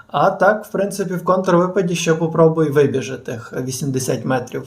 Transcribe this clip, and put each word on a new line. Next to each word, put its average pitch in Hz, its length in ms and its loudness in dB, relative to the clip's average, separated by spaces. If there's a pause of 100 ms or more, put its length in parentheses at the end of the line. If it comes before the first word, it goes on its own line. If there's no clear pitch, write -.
А 170 240 2
так, 202 340 2
в - 60 -16
принципі, 190 420 -4
в 170 100 -6
контрвипаді 180 720 2
ще 165 180 0
попробуй 160 560 2
вибіжи 131 480 2
тих 113 360 -12 (120)
вісімдесят 127 600 -4
метрів 131 420 -4